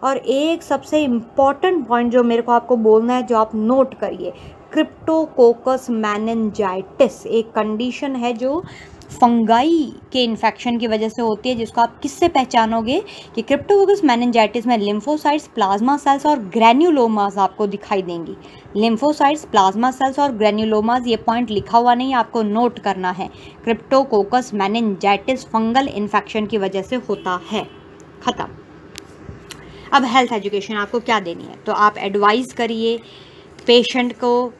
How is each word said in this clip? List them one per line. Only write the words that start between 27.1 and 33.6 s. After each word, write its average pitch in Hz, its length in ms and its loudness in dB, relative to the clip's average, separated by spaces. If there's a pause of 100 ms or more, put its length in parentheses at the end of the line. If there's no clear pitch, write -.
है। 214 140 -4 (600)
ख़त्म। - 220 -6 (1500)
अब 262 120 -2
हेल्थ 247 280 -2
एजुकेशन 202 420 -8
आपको 208 260 -6
क्या 226 200 -2
देनी 170 240 -10
है, - 100 -18 (120)
तो 220 60 -4
आप 208 260 0
एडवाइस 208 540 0
करिए 226 460 -4 (680)